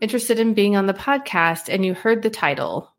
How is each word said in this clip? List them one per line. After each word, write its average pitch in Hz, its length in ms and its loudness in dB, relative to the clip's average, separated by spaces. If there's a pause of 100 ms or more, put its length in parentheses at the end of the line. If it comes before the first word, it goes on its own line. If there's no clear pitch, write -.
interested 233 360 0
in 226 140 2
being 202 240 4
on 196 100 2
the 196 60 0
podcast," 190 800 -2
and 190 140 0
you 185 80 -2
heard 226 280 0
the 220 60 0
title, 147 720 -4